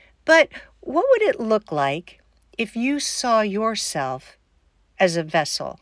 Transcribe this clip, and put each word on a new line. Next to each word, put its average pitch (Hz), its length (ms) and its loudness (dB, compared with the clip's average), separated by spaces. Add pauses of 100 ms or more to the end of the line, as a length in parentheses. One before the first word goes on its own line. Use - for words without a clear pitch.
(300)
But 320 200 6 (320)
what 339 280 -2
would 453 140 6
it - 160 0
look 220 320 -2
like 147 500 -4 (340)
if - 200 -6
you 269 240 -2
saw 226 420 0
yourself 196 960 -4 (640)
as 170 180 2
a 165 60 -2
vessel 156 580 -4